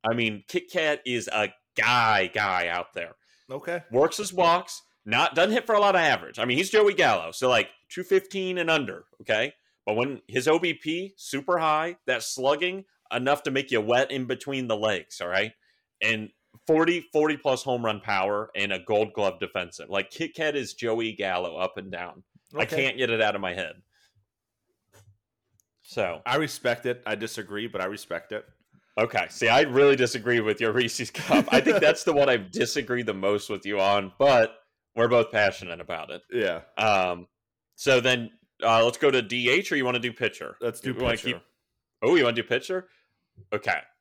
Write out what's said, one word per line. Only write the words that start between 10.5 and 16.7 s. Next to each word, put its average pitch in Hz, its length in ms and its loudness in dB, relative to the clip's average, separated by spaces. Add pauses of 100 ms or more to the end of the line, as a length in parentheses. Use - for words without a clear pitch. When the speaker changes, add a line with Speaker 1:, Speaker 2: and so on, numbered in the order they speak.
Speaker 1:
B 170 140 -2
P, 175 420 -6
super 139 420 -4
high, 160 380 0 (100)
that 123 160 -2
slugging, 160 600 -2 (280)
enough 131 320 0
to 147 60 -2
make 135 200 -2
you 117 100 2
wet 120 300 2
in 131 160 -4
between 127 420 -6
the 110 80 0
legs, 104 440 -4
all 87 80 -8
right? 98 240 -2 (480)
And 107 300 -2 (360)
forty, 165 460 2